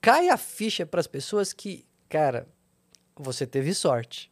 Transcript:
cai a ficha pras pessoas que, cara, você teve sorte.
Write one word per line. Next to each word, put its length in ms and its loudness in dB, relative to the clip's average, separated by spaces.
cai 280 6
a 80 6
ficha 480 -6
pras 220 -2
pessoas 460 -4
que, 320 -14
cara, 380 0
você 320 -6
teve 260 -2
sorte. 580 -2